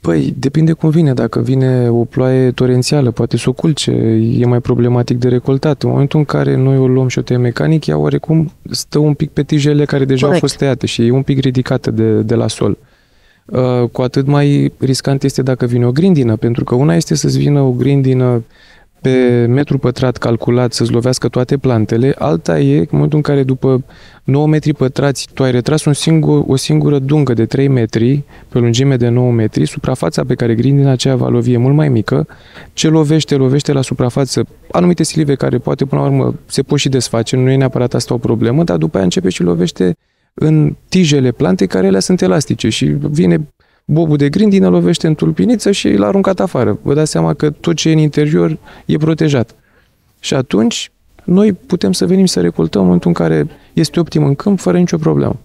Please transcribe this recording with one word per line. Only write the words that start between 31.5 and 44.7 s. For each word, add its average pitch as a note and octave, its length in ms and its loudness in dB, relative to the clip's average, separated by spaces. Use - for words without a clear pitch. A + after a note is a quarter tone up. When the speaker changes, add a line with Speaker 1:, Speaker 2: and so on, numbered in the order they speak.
Speaker 1:
e A#2+ 40 2
mult B2+ 180 2
mai D3+ 140 2
mică, B2+ 380 0
ce - 140 -2
lovește, D#3 480 2
lovește C#3 360 0
la C#3 100 0
suprafață B2+ 640 -2
anumite F3 320 2
silive D3+ 320 -2
care C3+ 220 -2
poate C#3 280 -2
până C#3+ 160 -2
la C#3 60 0
urmă C3 260 0
se - 160 -4
pot C#3+ 180 -2
și C3+ 100 -2
desface, A#2 460 -2
nu B2+ 140 2
e C3+ 60 2
neapărat B2+ 380 0
asta B2 200 -2
o B2 40 -2
problemă, A#2+ 460 0
dar E3+ 140 -2
după D#3+ 180 -2
aia F#3+ 100 0
începe F3+ 240 -2
și F3+ 140 -4
lovește F3 540 -2
în D3+ 420 0
tijele D3 420 2
plantei F3+ 360 0
care, F#3 200 0
elea F#3+ 120 2
sunt F#3 220 -2
elastice E3 480 0
și A2+ 160 -2
vine D3+ 600 0
bobul D3+ 300 0
de C#3+ 120 2
grindină, G3 400 2
lovește F3 380 0